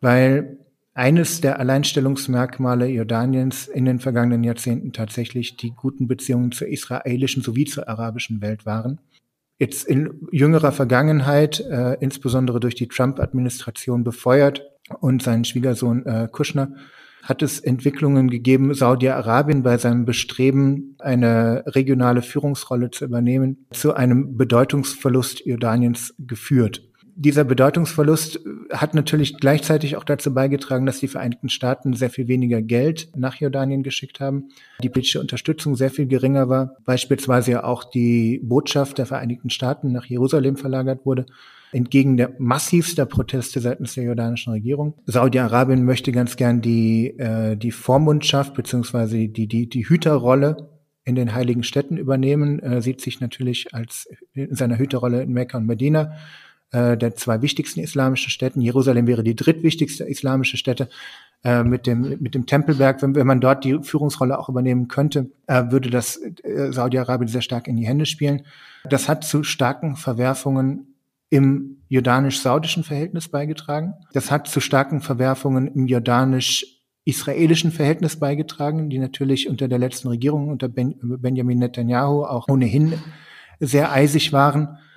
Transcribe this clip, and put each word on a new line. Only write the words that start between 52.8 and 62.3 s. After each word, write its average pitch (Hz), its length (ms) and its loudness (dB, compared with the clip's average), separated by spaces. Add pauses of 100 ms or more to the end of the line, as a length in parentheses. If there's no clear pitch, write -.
sieht 127 200 -4
sich - 180 -8
natürlich 123 540 -6
als - 340 -12 (260)
in 135 220 -6
seiner 120 220 0
Hüterrolle 123 460 -2
in 127 100 -4
Mekka 123 240 -4
und 110 80 -2
Medina, 147 480 0 (580)
äh, 120 240 2
der 117 200 -2
zwei 113 260 -2
wichtigsten 143 400 -4
islamischen 131 480 -2
Städten. 127 320 -4
Jerusalem 120 440 4
wäre 117 180 2
die 117 120 0
drittwichtigste 160 720 0
islamische 131 500 -2
Stätte, 127 320 -2 (560)
äh, 120 200 2
mit 120 240 2
dem, 127 340 0
mit 123 140 -6